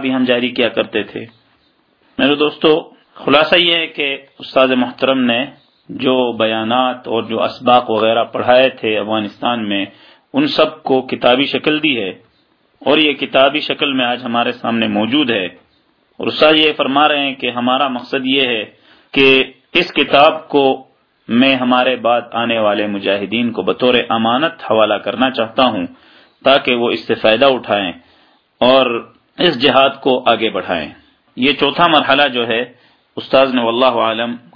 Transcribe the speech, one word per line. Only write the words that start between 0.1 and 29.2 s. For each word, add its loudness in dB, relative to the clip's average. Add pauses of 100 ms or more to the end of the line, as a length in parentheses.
ہم 0
جاری 0
کیا -2
کرتے -4
تھے۔ -12 (920)
میرے 2
دوستو، 0 (220)
خلاصہ 2
یہ 2
ہے -2
کہ -6 (220)
استاذ 0
محترم 0
نے 0 (440)
جو 0
بیانات -2
اور -2
جو -4
اسباق 0
وغیرہ 2
پڑھائے 2
تھے -4
افغانستان -4
میں، -2 (480)
ان 0
سب -2
کو 0
کتابی 0
شکل -2
دی -2
ہے -6 (680)
اور 0
یہ 2
کتابی 0
شکل -4
میں 0
آج -4
ہمارے -2
سامنے -4
موجود 0
ہے۔ -2 (720)
اور -8
استاد 2
یہ 2
فرما 0
رہے 0
ہیں -4
کہ -6
ہمارا -2
مقصد -6
یہ 0
ہے -4 (460)
کہ 4 (300)
اس 0
کتاب 2
کو 2 (440)
میں 2
ہمارے 0
بعد 0 (100)
آنے -2
والے 0
مجاہدین -2
کو -4
بطور 0 (160)
امانت -2
حوالہ 2
کرنا -2
چاہتا -2
ہوں -2 (560)
تاکہ 2
وہ -2
اس -4
سے -2
فائدہ 2
اٹھائیں 0 (680)
اور 2 (240)